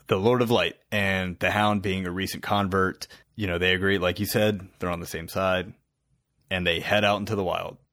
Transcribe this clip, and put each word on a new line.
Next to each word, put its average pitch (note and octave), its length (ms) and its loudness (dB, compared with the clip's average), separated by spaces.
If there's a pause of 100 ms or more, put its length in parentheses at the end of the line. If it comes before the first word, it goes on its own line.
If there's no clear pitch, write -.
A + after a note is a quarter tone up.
the G2+ 120 2
Lord A#2+ 220 4
of A#2 100 2
Light, F2+ 240 2 (160)
and F#2+ 480 0
the F#2 120 0
Hound G#2 320 2
being F#2+ 220 -2
a F2+ 60 -4
recent F#2+ 320 -6
convert, F#2+ 640 0 (300)
you G#2 100 -4
know, E2+ 100 -2
they F2+ 160 2
agree, G2 240 2
like F2+ 220 0
you G#2 60 0
said, G#2 420 0 (120)
they're F#2 100 -4
on F2 100 -4
the E2 80 -10
same E2 220 -10
side, F#2 440 0 (760)
and F2+ 160 -2
they E2 140 2
head G#2 240 0
out G#2 160 2
into G2+ 160 -4
the G2+ 80 -2
wild. E2+ 320 -4 (180)